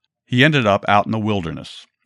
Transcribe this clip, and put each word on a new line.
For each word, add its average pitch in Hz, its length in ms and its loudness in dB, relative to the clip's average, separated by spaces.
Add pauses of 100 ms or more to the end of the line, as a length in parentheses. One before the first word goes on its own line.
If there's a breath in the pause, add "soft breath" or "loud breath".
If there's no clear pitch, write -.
(280)
He 123 160 2
ended 143 240 2
up 98 200 2
out 101 200 2
in - 40 -4
the 110 60 -2
wilderness, 87 720 -6 (180)